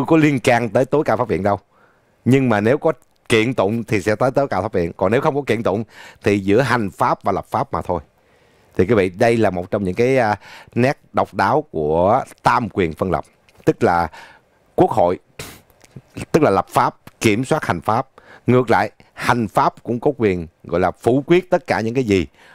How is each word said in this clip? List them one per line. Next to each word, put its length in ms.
có 100
liên 220
can 300
tới 160
Tối 200
cao 120
Pháp 100
viện 160
đâu. 160
Nhưng 240
mà 120
nếu 160
có 160
kiện 240
tụng 300
thì 180
sẽ 140
tới 160
Tối 160
cao 140
Pháp 120
viện. 240
Còn 140
nếu 100
không 140
có 60
kiện 220
tụng 200
thì 160
giữa 220
Hành 300
pháp 320
và 80
Lập 140
pháp 280
mà 80
thôi. 200
Thì 80
quý 80
vị, 160
đây 280
là 120
một 220
trong 120
những 120
cái, 220
à, 180
nét 220
độc 200
đáo 380
của 520
tam 300
quyền 200
phân 180
lập. 140
Tức 180
là 240
Quốc 160
hội, 280
tức 120
là 60
lập 200
pháp, 260
kiểm 260
soát 200
hành 160
pháp. 260
Ngược 220
lại, 220
hành 340
pháp 360
cũng 160
có 180
quyền 300
gọi 160
là 120
phủ 360
quyết 220
tất 180
cả 120
những 140
cái 100
gì 240